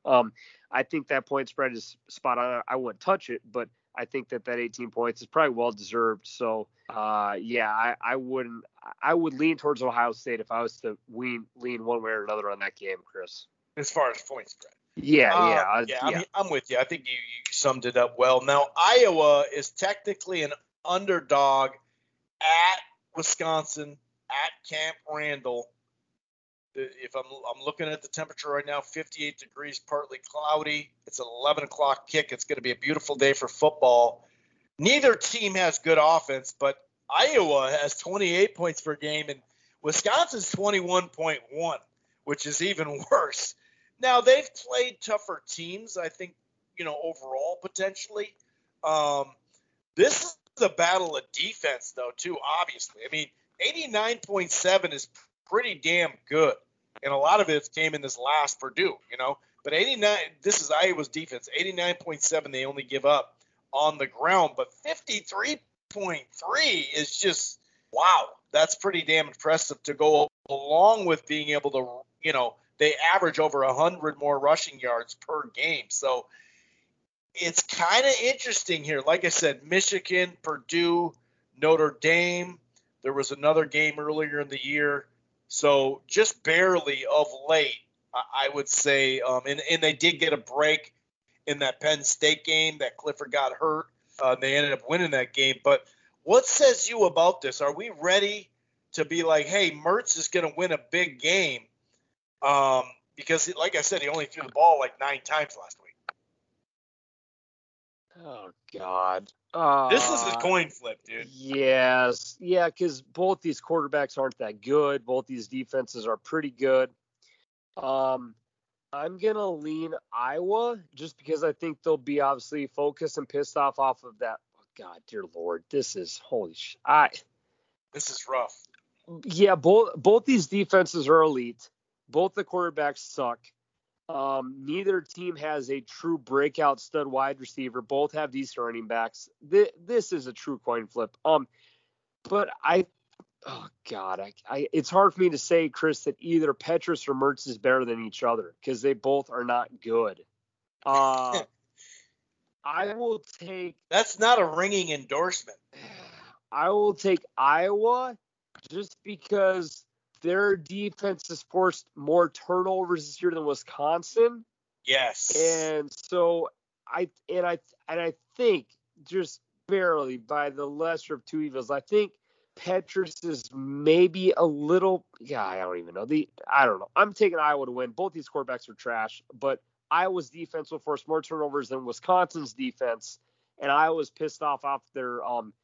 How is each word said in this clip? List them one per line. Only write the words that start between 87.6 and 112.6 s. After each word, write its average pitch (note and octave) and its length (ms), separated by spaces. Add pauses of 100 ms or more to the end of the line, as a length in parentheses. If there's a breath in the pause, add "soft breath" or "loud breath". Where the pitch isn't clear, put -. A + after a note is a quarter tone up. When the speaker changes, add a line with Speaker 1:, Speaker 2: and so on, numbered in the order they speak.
Speaker 2:
I, B2+ 340
I - 80
would C#3 140
say. C3+ 520
Um, B2+ 260
and, C#3+ 140 (100)
and D#3+ 120
they D#3 100
did D#3+ 260
get D#3 140
a C#3 60
break D3+ 540 (540)
in C#3+ 140
that C3+ 180
Penn D3+ 240
State D3+ 420
game D#3 340
that - 180
Clifford C#3+ 340
got C#3 220
hurt. D#3 340 (340)
Uh, B2+ 140
they C3+ 220
ended C#3+ 160
up B2+ 160
winning E3 240
that B2+ 200
game. C3+ 300
But C#3 220 (380 soft breath)
what A#3+ 240
says - 420
you A3+ 160
about E3+ 380
this? C3 180
Are C#3+ 140
we A3 160 (100)
ready G3+ 480 (440)
to D#3 120
be E3 180
like, D#3 240
"Hey, F#3 240
Mertz D#3 480
is D#3+ 100
gonna E3 280
win F3 160
a D3+ 60 (120)
big D#3+ 300
game"? D#3 420 (800)
Um, C#3 400 (340)
because, D#3+ 380
like E3+ 220
I D3 60
said, E3+ 200
he C#3+ 60
only D3+ 180
threw D#3 160
the C3 100
ball, D#3+ 280
like, B2+ 200
nine C#3 240
times D3 360
last - 220
week. - 120 (2250)
Speaker 1:
Oh, A2 260 (260)
God. F#2 560 (580)
Speaker 2:
This B3+ 200
is A#2+ 120
a A2+ 140
Speaker 1:
Uh, A#2+ 40
Speaker 2:
coin E3+ 300
flip, A#2 340
dude. A#2 240
Speaker 1:
Yes. C3 1120
Yeah, F3 300